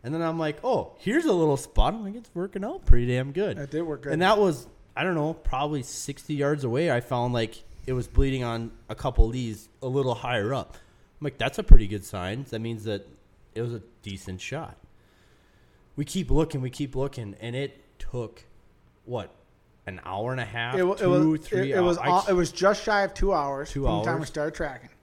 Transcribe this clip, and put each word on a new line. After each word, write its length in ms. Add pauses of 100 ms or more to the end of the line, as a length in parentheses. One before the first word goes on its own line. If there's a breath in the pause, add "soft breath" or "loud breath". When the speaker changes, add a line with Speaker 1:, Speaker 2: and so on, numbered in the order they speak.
Speaker 1:
and 100
then 80
I'm 180
like, 240
"Oh, 360
here's 260
a 80
little 240
spot." 360
I'm 100
like, 120
"It's 180
working 300
out 220
pretty 220
damn 240
good." 260
Speaker 2:
It 140
did 120
work 200
good. 100
Speaker 1:
And 80
that 160
was, 300 (280)
I 80
don't 120
know, 180
probably 500
sixty 520
yards 280
away. 280
I 100
found, 320
like, 300 (240)
it 60
was 140
bleeding 360
on 280 (180)
a 60
couple 320
leaves 400 (140)
a 60
little 280
higher 380
up. 200 (460)
I'm 60
like, 120
"That's 220
a 40
pretty 240
good 180
sign. 440
That 120
means 240
that 220 (460)
it 80
was 120
a 80 (220)
decent 380
shot." 360 (1160 soft breath)
We 80
keep 260
looking, 320
we 80
keep 260
looking, 440
and 160
it 240 (200)
took, 440 (640)
what, 280 (540)
an 160
hour 300
and 80
a 40
half, 300
Speaker 2:
It 80
wa-, 100
it 40
Speaker 1:
two, 120 (220)
Speaker 2:
was, 100
Speaker 1:
three 300
Speaker 2:
it, 60
it 40
was 160
Speaker 1:
hours? 80
I 60
Speaker 2:
all, 120
Speaker 1:
c- 80
Speaker 2:
it 40
was 160
just 320
shy 200
of 100
two 200
hours 380
Speaker 1:
Two 120
Speaker 2:
from 160
the 40
time 120
we 60
Speaker 1:
hours? 60
Speaker 2:
started 280
tracking. 340 (120)